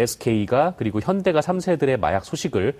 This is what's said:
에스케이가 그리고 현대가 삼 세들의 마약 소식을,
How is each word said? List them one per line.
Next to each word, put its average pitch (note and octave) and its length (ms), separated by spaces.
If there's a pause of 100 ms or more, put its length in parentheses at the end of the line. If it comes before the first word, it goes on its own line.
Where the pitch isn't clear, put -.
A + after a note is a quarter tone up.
에스케이가 A#2+ 760
그리고 G#2+ 220
현대가 F#3 420
삼 F3+ 180
세들의 C#3+ 380
마약 F#2+ 280
소식을, C3 540